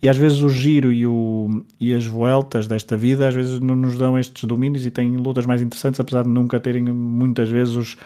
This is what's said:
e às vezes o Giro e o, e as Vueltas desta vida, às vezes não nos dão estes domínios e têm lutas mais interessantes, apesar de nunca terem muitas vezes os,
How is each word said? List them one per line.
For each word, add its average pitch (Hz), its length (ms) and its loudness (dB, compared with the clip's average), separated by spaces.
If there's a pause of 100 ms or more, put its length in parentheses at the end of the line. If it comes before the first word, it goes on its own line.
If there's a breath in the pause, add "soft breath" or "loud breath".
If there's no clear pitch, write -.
e 135 80 4
às 131 80 4
vezes 143 240 4
o 143 80 4
Giro 139 420 2
e 120 160 0
o, 110 560 -2 (160)
e 120 140 0
as 120 120 -2
Vueltas 117 640 0
desta 110 300 -4
vida, 135 300 2
às 127 60 0
vezes 127 280 -4
não 127 140 0
nos 127 220 0
dão 127 220 2
estes - 240 -6
domínios 127 420 -2
e 120 60 -4
têm 123 240 -2
lutas 127 300 -2
mais 123 160 0
interessantes, 127 380 -4
apesar 127 240 -2
de 123 60 0
nunca 123 300 2
terem 123 240 -2
muitas 120 640 0
vezes 120 280 0
os, 120 300 -6